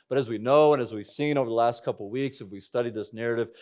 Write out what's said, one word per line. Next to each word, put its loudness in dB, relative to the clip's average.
but -2
as 0
we -4
know 6
and 2
as -4
we've -8
seen -2
over 0
the -2
last 2
couple -6
of -10
weeks, -4
if -16
we've -16
studied -4
this -8
narrative, -2